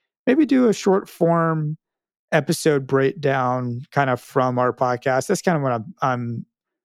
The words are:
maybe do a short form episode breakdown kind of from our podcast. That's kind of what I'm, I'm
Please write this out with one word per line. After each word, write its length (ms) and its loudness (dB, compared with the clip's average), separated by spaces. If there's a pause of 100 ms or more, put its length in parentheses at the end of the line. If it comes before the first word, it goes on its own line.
(260)
maybe 200 2
do 240 2
a 40 2
short 360 0
form 680 0 (540)
episode 560 0
breakdown 960 0 (100)
kind 180 0
of 120 0
from 360 -2
our 140 2
podcast. 560 -2
That's 140 -2
kind 160 0
of 60 -4
what 100 -2
I'm, 280 -8
I'm 440 -4 (400)